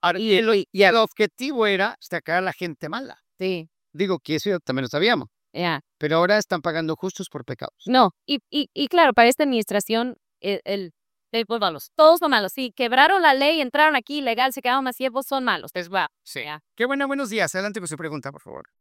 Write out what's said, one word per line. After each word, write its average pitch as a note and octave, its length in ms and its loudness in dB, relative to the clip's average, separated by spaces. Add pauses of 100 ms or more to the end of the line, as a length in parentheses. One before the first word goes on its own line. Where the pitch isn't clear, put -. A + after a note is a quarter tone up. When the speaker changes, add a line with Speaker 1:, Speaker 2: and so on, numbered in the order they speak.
Speaker 1:
Ahora, F3 160 0
y G#3+ 160 0
el, A3 380 2
y F#3+ 100 2
el G3 140 6
objetivo A3+ 720 0
era G3+ 320 0
sacar E3+ 380 -6
a F#3 40 0
la F#3 120 -4
gente D#3+ 360 -10
mala. A#3+ 340 -12 (140)
Speaker 2:
Sí. F3+ 320 -6 (240)
Speaker 1:
Digo F#3 240 -2
que D3 180 -6
eso D#3 140 -4
ya F#3 80 0
también C3+ 260 -4
lo B2 60 -8
sabíamos. D#3+ 400 -2 (240)
Speaker 2:
Ya. D#3+ 280 -4 (180)
Speaker 1:
Pero D3+ 180 0
ahora F#3 220 2
están F3 240 -6
pagando D#3+ 320 -4
justos - 340 -10
por - 160 -14
pecados. - 400 -12
Speaker 2:
No, A#3 300 2 (100)
y, C#4+ 140 -4 (100)
y, D4 240 -4
y C#4 140 -4
claro, D#4+ 260 4
para A#3 140 6
esta C4 160 2
administración, A3+ 760 -2 (220)
el, G3 260 -6
el, F#3+ 260 -6 (400)
el, A#3 140 -2
pues, A3+ 160 -4
malos, E3+ 320 -4
todos D#4+ 240 8
son D#4+ 140 0
malos. G#3 200 0
Sí, B3+ 240 -6
quebraron C4+ 460 4
la D4+ 140 6
ley, D4 260 2
entraron D4 340 2
aquí C#4+ 240 -4
ilegal, B3 340 0
se C4+ 100 -12
quedaron B3+ 200 0
más B3+ 120 -4
tiempo, B3+ 260 -4
son C4+ 220 -6
malos. F#3+ 320 -4
Speaker 1:
Es F3 180 -10
va, F3+ 160 0 (140)
sí. - 200 -12
Speaker 2:
Ya. D3+ 200 -12 (100)
Speaker 1:
Qué A3+ 120 -2
buena, C#4 200 -2
buenos C#4 240 -6
días. G3 240 -2
Adelante G3+ 260 -6
con F3 80 -12
su D3+ 80 -10
pregunta, D3 360 -10
por D3 100 -20
favor. - 280 -20 (120)